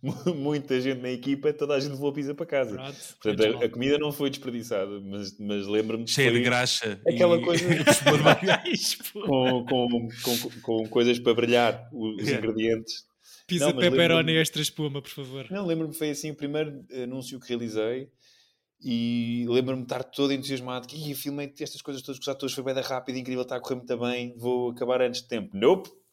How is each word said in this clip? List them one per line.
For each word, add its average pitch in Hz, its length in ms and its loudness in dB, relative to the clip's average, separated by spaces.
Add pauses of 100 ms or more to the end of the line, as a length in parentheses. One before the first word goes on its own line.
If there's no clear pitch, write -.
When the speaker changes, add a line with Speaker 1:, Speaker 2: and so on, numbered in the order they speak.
Speaker 1:
mu-, - 360 -2
muita 139 440 0
gente 131 220 0
na 123 80 -4
equipa, 139 420 0
toda 147 220 0
a 135 60 4
gente 147 100 -4
levou 139 200 -2
a - 20 -6
pizza 143 240 -4
para 165 100 -6
casa. 123 300 0
Speaker 2:
Pronto, 139 200 -10 (240)
Speaker 1:
Portanto, 104 200 0
Speaker 2:
menos 110 160 6
Speaker 1:
a, - 20 -8
Speaker 2:
mal. 120 80 2
Speaker 1:
a - 20 4
comida 131 300 2
não 151 140 0
foi 143 180 -2
desperdiçada, 110 680 -4
mas, 98 400 -8
mas 104 260 -2
lembro-me 110 380 0
que 117 80 -4
Speaker 3:
Cheia 139 180 4
de 117 60 4
Speaker 1:
foi 120 80 2
Speaker 3:
graxa 120 600 0
Speaker 1:
aquela 170 320 4
Speaker 3:
e 170 60 2
Speaker 1:
coisa 170 240 2
Speaker 3:
<laughs> 165 240 4
espuma 151 260 6
de 147 60 2
barbear. - 440 6
Speaker 2:
<laughs> - 40 -2
Espuma. - 560 -4
Speaker 1:
com, 127 400 2
com, 120 420 0 (140)
com, 120 380 -4
com 113 280 -2
coisas 120 300 4
para 120 160 4
brilhar, 120 580 2
o-, 110 220 -6
os 101 140 -6
Speaker 3:
Yeah. 139 180 0
Speaker 1:
ingredientes. 110 580 -2 (440)
Speaker 2:
Pizza 165 180 2
Speaker 1:
Não, 139 80 2
mas 131 100 2
Speaker 2:
pepperoni 170 340 6
Speaker 1:
lembro-me 160 220 2
Speaker 2:
extra 156 220 0
espuma, 143 400 -4
por - 80 -18
favor. 135 400 -12
Speaker 1:
Não, 196 160 -4
lembro-me 160 260 0
que - 60 -12
foi 151 120 -2
assim 147 200 -6
o 147 60 -10
primeiro 147 480 -4 (180)
anúncio 127 380 -8
que - 80 -20
realizei 117 600 -2 (760)
e 120 640 0
lembro-me 127 340 2
de - 40 -8
estar 123 160 -4
todo 139 300 0
entusiasmado, 127 560 -6
que: 139 80 -16
"Ih, 151 180 -8
filmei 143 460 -8
estas 143 200 -10
coisas 135 220 -10
todas 135 160 -10
com - 40 -16
os - 60 -6
atores, 131 240 -4
foi 131 120 -6
bué 131 100 -2
da 131 60 0
rápido, 127 360 -4
incrível, 127 260 -4
está 123 120 -6
a 123 60 -4
correr 127 160 -4
muito 123 200 -4
bem, 123 400 -2
vou 123 340 0
acabar 127 300 0
antes 123 220 0
de - 60 -20
tempo." 110 280 -6
Nope! 165 320 4 (240)